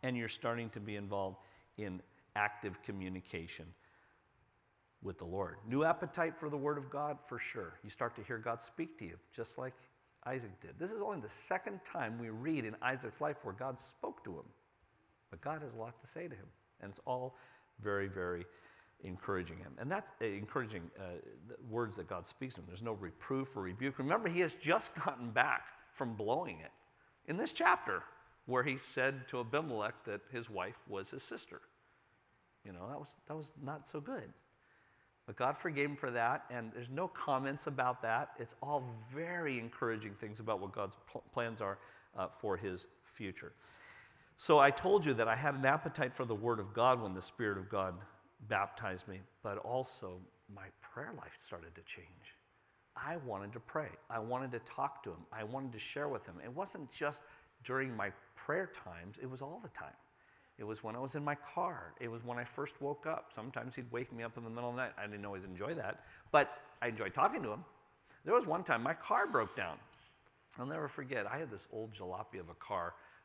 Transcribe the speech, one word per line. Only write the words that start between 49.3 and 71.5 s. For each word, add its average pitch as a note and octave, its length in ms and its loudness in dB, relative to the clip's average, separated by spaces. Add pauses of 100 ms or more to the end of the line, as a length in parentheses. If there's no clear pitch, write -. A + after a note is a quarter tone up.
but G2+ 160 -2
also A2 640 -4 (340)
my F#2+ 120 -14 (160)
prayer - 340 -8
life - 220 -14
started E2 360 -10
to E2 80 -16
change. - 540 -14 (580)
I D3+ 240 -4
wanted G#2 360 -4
to A#2 60 -6
pray. D3+ 280 -2 (220)
I A2+ 80 0
wanted B2 340 0
to A#2+ 80 -2
talk - 440 -2
to G2+ 60 -4
him. E2 220 -8
I A2 100 -6
wanted B2+ 300 -4
to A2 60 -8
share D3 300 -2
with A#2 180 -2
him. F#2 80 -12 (100)
It A#2+ 80 -8
wasn't E3+ 380 -6
just D3 320 0 (400)
during C3 340 0
my G2+ 160 0 (240)
prayer F3+ 300 0
times. F2 560 -12
It C3 80 -4
was C3 100 -8
all D3+ 220 -8
the - 80 -12
time. - 240 -10 (640)
It G#2+ 80 -8
was G#2+ 200 -6
when A2 100 -2
I A#2+ 60 -4
was C3+ 160 -2
in D3 80 -2
my D3 100 2
car. C#3+ 640 -2
It A#2+ 80 -4
was A#2 160 -6
when A#2+ 140 -2
I B2 60 -2
first - 360 -6
woke C#3 260 -2
up. - 260 2
Sometimes A#2+ 420 -4
he'd A#2+ 160 -6
wake A#2+ 220 -2
me A#2 100 -4
up A#2 140 -2
in A#2+ 80 -8
the A2+ 60 -6
middle A#2+ 200 0
of A#2+ 60 -2
the B2+ 60 2
night. A#2 140 -2
I G#2 100 -4
didn't G#2 200 -6
always G2 180 -4
enjoy G2 300 -2
that, A2+ 300 -4 (260)
but C#3+ 300 8 (200)
I B2 80 2
enjoyed G#2+ 240 0
talking E3+ 300 4
to A2 80 0
him. A2+ 140 -4 (600)
There D#3+ 100 4
was A#3+ 120 8
one E3 160 2
time A#2 200 4
my D3+ 120 2
car - 320 4
broke B2 300 4
down. E2+ 220 -2 (800)
I'll B2+ 80 -2
never D3+ 200 -2
forget. B2+ 400 -2
I A#2+ 120 -2
had D#3 120 -4